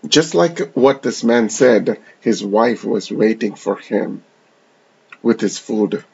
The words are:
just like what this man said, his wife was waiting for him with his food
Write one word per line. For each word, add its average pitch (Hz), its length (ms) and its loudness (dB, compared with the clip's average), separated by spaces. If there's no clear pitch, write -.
just 156 260 2
like 170 400 0
what 139 300 4
this 113 200 -4
man 117 260 2
said, 117 500 2
his 104 240 -2
wife 107 400 0
was 107 280 -4
waiting 110 420 0
for 98 220 -6
him 104 480 -6
with 117 180 0
his 101 200 -4
food 107 440 -2